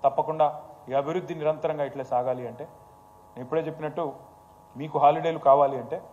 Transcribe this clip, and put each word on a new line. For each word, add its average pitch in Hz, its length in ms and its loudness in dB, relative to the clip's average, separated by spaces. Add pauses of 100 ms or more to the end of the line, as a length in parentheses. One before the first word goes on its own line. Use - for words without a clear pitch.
తప్పకుండా 156 580 0 (280)
ఈ 127 40 -6
అభివృద్ధి 160 420 -2
నిరంతరంగా 151 480 -2
ఇట్లే 131 200 -6
సాగాలి 127 440 -2
అంటే 113 160 -12
నేను - 760 -20
ఇప్పుడే 156 200 -2
చెప్పినట్టు 151 520 -6 (640)
మీకు 151 220 -4
హాలిడేలు 160 400 4
కావాలి 139 380 6
అంటే 127 240 -8 (120)